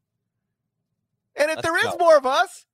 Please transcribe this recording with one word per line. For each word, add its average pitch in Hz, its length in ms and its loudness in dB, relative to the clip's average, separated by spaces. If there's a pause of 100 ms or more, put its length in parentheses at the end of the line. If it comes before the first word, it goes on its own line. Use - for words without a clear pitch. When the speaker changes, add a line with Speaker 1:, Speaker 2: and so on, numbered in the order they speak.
(1400)
Speaker 1:
And 302 140 0
if 311 60 -6
Speaker 2:
Let's 330 120 -6
Speaker 1:
there 339 100 -4
is 415 140 -2
Speaker 2:
go. 339 60 -8
Speaker 1:
more 330 180 4
of 269 100 2
us, 311 480 -4